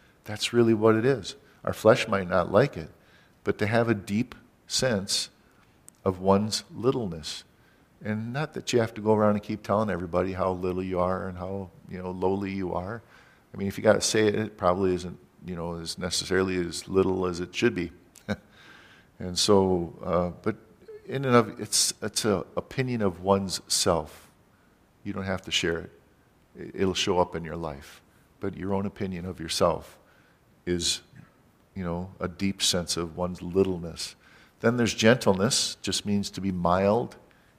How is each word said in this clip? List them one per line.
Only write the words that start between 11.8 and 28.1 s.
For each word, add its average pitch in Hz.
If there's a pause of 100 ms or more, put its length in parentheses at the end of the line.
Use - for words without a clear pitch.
you 92
know, 90
lowly 95
you 95
are. 92 (500)
I -
mean, 98
if 95
you -
gotta 107
say 110
it, 101
it 107
probably 92
isn't, 87 (280)
you 90
know, 85
as 82
necessarily 92
as 85
little 92
as 87
it 90
should 113
be. 87 (380)
<laughs> 104 (840)
And 90
so, 92 (100)
uh, 87 (120)
but 107 (500)
in 135
and 127
of, 110
it's, -
it's -
a 95 (100)
opinion 123
of 90
one's 98
self. - (800)
You 101
don't 95
have 95
to -
share 82
it. 85 (680)
I-, -
it'll 92
show 90
up 87
in 82
your 78
life. 76 (380)